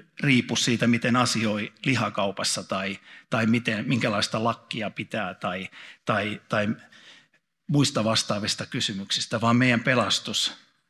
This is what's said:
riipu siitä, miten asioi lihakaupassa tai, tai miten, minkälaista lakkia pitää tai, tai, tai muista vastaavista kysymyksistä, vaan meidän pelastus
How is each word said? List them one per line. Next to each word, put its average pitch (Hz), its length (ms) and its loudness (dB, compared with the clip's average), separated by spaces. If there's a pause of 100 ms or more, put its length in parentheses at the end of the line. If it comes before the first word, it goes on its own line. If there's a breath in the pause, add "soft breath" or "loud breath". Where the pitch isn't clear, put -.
(200)
riipu 123 360 2
siitä, 117 300 2
miten 120 300 2
asioi 110 560 0 (120)
lihakaupassa 107 760 -2
tai, 98 380 -6 (300 loud breath)
tai 113 160 2
miten, 117 420 0
minkälaista 113 560 0
lakkia 110 460 -4
pitää 104 440 -6
tai, 92 360 -6 (340 loud breath)
tai, 104 440 -2
tai 104 200 0 (960 loud breath)
muista 139 380 2
vastaavista 107 600 -2
kysymyksistä, 107 760 -4
vaan 117 160 4
meidän 123 240 4
pelastus 113 720 0 (380)